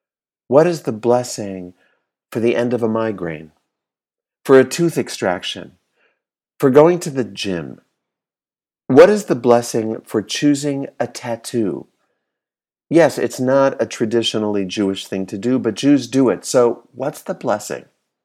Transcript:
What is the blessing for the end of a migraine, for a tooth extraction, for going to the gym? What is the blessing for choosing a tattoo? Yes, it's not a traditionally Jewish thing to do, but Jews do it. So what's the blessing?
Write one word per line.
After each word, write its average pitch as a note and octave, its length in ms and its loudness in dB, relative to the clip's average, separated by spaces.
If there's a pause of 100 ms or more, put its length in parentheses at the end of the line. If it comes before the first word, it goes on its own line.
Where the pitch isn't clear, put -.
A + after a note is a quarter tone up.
(480)
What D3+ 180 6
is E3 160 -2
the B2+ 100 -4
blessing G#2+ 840 -4 (560)
for A#2+ 100 -6
the A#2 160 0
end B2 180 -2
of A#2 80 -4
a A2+ 60 -2
migraine, F2+ 640 -6 (920)
for C3+ 140 8
a C3 60 6
tooth D#3+ 340 -2
extraction, - 800 -6 (840)
for C#3+ 100 4
going D#3 320 6
to E3 100 -8
the C3+ 140 -4
gym? F#2+ 560 -8 (1080)
What D3 220 8
is G#3 180 0
the - 80 0
blessing A#2+ 680 0
for - 180 -2
choosing C#3 680 -2 (120)
a B2 60 -2
tattoo? A2+ 800 -6 (1040)
Yes, D#3 260 4
it's - 240 -4
not C3+ 400 2
a A2+ 60 0
traditionally A2 800 -2
Jewish G2 400 -4
thing F#2+ 200 -6
to G2+ 120 -10
do, B2 200 -2
but A2 160 -2
Jews C#3 320 0
do C3 220 2
it. F#2 160 -2
So A#2+ 480 2
what's C3 300 -10
the G3+ 100 -8
blessing? G#2+ 540 -6 (380)